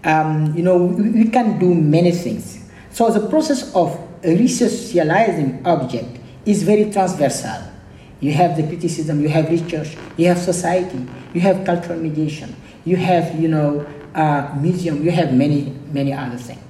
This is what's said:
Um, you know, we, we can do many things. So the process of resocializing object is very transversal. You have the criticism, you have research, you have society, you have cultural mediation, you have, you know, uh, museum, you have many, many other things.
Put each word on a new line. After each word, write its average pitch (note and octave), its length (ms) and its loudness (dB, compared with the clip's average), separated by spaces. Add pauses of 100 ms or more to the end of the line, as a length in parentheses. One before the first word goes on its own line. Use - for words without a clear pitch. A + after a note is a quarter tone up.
Um, D#3 520 2
you E3+ 60 -2
know, F3+ 160 4
we, G3+ 320 2
we A3 160 4
can A3 320 2
do F3+ 160 4
many E3 380 4
things. - 520 -6 (280)
So A3+ 180 2
the G#3 180 0
process D4+ 480 0
of E3+ 140 4 (320)
resocializing E3+ 1400 0
object B2+ 540 -2 (260)
is F#3 180 2
very G#3 280 2
transversal. D#3+ 720 -2 (560)
You D3 140 -2
have D#3 240 2
the D#3 60 0
criticism, D#3 580 -2
you D3+ 80 0
have D#3 200 0
research, E3+ 480 -4 (200)
you E3 100 4
have F3 100 4
society, F3 680 -2 (280)
you F3 80 0
have F#3 240 2
cultural F3 340 -2
mediation, D#3 560 -6 (300)
you F3 120 2
have, F3 420 0
you E3 80 2
know, D3 380 0 (280)
uh, D3 460 0
museum, E3 440 -2
you E3+ 80 2
have D#3+ 220 0
many, C#3+ 400 2 (180)
many C#3 220 -2
other B2 240 -8
things. - 320 -14